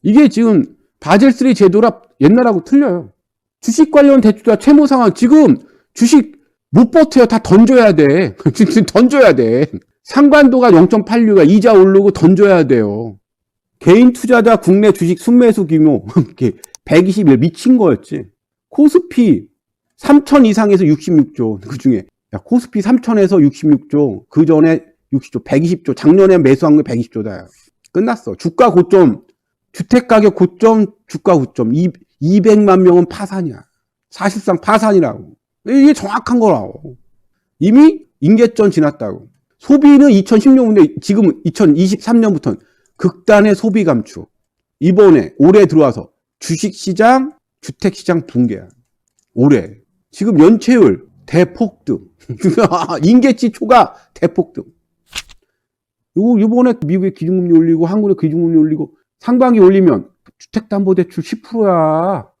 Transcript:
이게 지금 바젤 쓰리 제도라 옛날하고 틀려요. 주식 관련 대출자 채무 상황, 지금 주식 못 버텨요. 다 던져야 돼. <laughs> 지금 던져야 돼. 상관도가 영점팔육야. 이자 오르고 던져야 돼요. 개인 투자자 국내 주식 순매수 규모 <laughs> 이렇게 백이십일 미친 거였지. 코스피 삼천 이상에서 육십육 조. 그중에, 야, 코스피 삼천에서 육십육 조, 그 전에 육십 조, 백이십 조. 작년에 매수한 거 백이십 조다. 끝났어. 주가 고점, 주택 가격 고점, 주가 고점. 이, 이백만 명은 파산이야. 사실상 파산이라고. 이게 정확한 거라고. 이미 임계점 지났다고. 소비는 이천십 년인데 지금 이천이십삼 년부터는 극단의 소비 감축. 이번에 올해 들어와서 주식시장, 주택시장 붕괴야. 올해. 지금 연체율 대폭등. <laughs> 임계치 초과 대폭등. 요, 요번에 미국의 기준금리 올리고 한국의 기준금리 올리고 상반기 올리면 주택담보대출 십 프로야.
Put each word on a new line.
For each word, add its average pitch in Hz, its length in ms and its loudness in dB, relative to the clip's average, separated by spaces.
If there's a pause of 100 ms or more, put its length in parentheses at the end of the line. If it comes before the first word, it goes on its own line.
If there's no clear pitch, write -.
이게 254 260 2
지금 220 360 0 (360)
바젤 202 320 2
쓰리 247 220 -2
제도라 208 460 0 (200)
옛날하고 208 440 0
틀려요. 220 480 -2 (480)
주식 302 300 -2
관련 277 300 4
대출자 214 360 0
채무 294 300 2
상황, 247 260 0
지금 247 440 2 (360)
주식 240 440 0 (340)
못 240 200 2
버텨요. 302 360 2
다 226 120 -4
던져야 220 540 2
돼. 151 420 0 (100)
<laughs> 139 100 -2
지금 214 300 0
던져야 240 500 2
돼. 123 320 -2 (380)
상관도가 262 680 2
영점팔육야. 202 720 2
이자 208 300 2
오르고 196 380 2
던져야 185 520 2
돼요. 110 540 -4 (600)
개인 233 340 2
투자자 233 440 0
국내 202 360 0
주식 175 260 -4
순매수 233 480 0
규모 156 460 -2
<laughs> - 40 -4
이렇게 127 360 -4 (320)
백이십일 180 540 0
미친 170 380 -2
거였지. 147 480 -4 (440)
코스피 254 800 0 (480)
삼천 285 500 2
이상에서 202 400 0
육십육 151 480 -2
조. 110 260 -6
그중에, 123 360 -4 (380)
야, 104 100 -12
코스피 233 380 -4
삼천에서 208 580 -2
육십육 143 480 -2
조, 139 400 -6
그 151 160 0
전에 160 400 0 (280)
육십 135 200 -8
조, 120 80 -10
백이십 165 440 -4
조. 135 100 -6
작년에 190 440 2
매수한 139 380 0
거 - 60 0
백이십 120 300 -8
조다. 104 340 -12 (460)
끝났어. 220 420 -6
주가 185 360 -2
고점, 175 520 0 (500)
주택 247 360 -4
가격 214 260 2
고점, 220 520 0 (200)
주가 175 300 -4
고점. 123 380 -4
이, 175 140 -2 (320)
이백만 196 600 2
명은 175 240 2
파산이야. 190 580 -12 (460)
사실상 190 500 -6
파산이라고. 202 760 -4 (320)
이게 277 240 2
정확한 247 460 -6
거라고. 143 580 -4 (600)
이미 262 480 2 (140)
임계점 220 500 0
지났다고. 147 580 -6 (300)
소비는 285 520 4
이천십 214 420 2
년인데 214 480 0
지금 202 440 -2
이천이십삼 185 760 -2
년부터는 180 380 -4 (380)
극단의 208 580 0
소비 208 300 -4
감축. 117 460 -6 (500)
이번에 175 580 0
올해 185 280 4
들어와서 143 440 -2 (280)
주식시장, 214 920 -4 (280)
주택시장 - 640 -8
붕괴야. 110 420 -6 (680)
올해. 117 440 -2 (320)
지금 196 280 -4
연체율 202 680 2 (180)
대폭등. 175 720 -6 (300)
<laughs> 165 760 -4
임계치 240 500 0
초과 226 420 -2 (200)
대폭등. - 500 -8 (1500)
요, 220 220 -2
요번에 240 340 0 (120)
미국의 185 280 -6
기준금리 175 420 -2
올리고 165 300 0
한국의 202 320 -4
기준금리 165 380 -4
올리고 156 380 -4 (240)
상반기 247 400 -2
올리면 185 500 2 (300)
주택담보대출 190 840 -6
십 - 200 -12
프로야. 170 880 -4 (100)